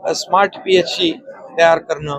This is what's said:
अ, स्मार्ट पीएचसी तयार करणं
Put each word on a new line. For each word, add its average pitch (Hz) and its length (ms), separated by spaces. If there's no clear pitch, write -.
अ, 165 120
स्मार्ट 190 420
पीएचसी 180 540
तयार 165 200
करणं 151 400